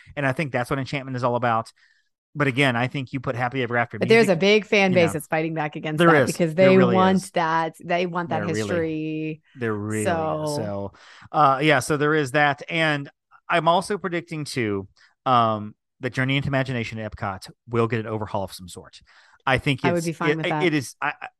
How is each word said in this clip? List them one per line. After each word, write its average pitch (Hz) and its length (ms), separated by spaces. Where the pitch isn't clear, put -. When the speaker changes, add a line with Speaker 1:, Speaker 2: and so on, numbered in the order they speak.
Speaker 1:
And 143 80
I 131 80
think 143 200
that's 123 180
what 143 80
Enchantment 135 380
is 123 80
all 120 120
about. 117 360
But 147 120
again, 135 280
I 120 120
think 131 260
you 135 80
put 127 160
Happy 127 260
Ever 120 140
After 117 220
Speaker 2:
But 170 100
there's 226 200
Speaker 1:
music, 180 100
Speaker 2:
a - 20
big 202 260
fan 196 260
Speaker 1:
you 180 40
know. 175 80
Speaker 2:
base 160 80
that's 151 140
fighting 160 260
back 151 240
against 156 220
Speaker 1:
There 170 120
Speaker 2:
that 151 120
Speaker 1:
is. 143 100
Speaker 2:
because 160 220
Speaker 1:
There 185 160
Speaker 2:
they 190 60
Speaker 1:
really 185 180
Speaker 2:
want 185 220
Speaker 1:
is. 185 160
Speaker 2:
that. 165 420
They 175 220
want 175 240
that 160 80
Speaker 1:
There 208 80
really, 160 140
Speaker 2:
history. 156 840
Speaker 1:
there 117 180
really 107 300
Speaker 2:
So 160 400
Speaker 1:
is. 151 120
So, 101 360
uh, 139 300
yeah, 151 180
so 151 160
there 147 180
is 147 180
that. 147 380
And 151 400
I'm 170 200
also 185 300
predicting, 170 460
too, 104 440
um, 110 480
that 127 140
Journey 135 220
into 143 120
Imagination 127 500
at 107 160
Epcot 98 360
will 117 200
get 113 120
an 107 60
overhaul 104 380
of 92 80
some 90 160
sort. - 320
I 131 120
think 135 220
it's, - 40
Speaker 2:
I 175 80
would 170 120
be 165 100
fine 165 160
Speaker 1:
it, 151 80
Speaker 2:
with 160 80
Speaker 1:
it 180 40
Speaker 2:
that. 156 220
Speaker 1:
is. 143 300
I, 143 180
I, - 80